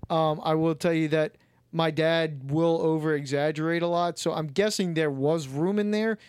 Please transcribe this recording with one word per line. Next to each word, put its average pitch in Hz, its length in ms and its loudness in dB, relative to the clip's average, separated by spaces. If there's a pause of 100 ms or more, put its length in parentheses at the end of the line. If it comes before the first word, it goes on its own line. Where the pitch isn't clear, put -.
Um, 160 340 2
I 160 120 0
will 160 200 2
tell 170 180 0
you 160 160 2
that 156 260 0 (380)
my 165 180 0
dad 156 580 0
will 165 320 2
over-exaggerate 156 1000 0
a 170 60 0
lot, 170 300 0
so 165 140 -2
I'm 156 160 -4
guessing 190 460 0
there 156 180 2
was 139 380 0
room 170 300 0
in 208 120 0
there. 214 260 0 (120)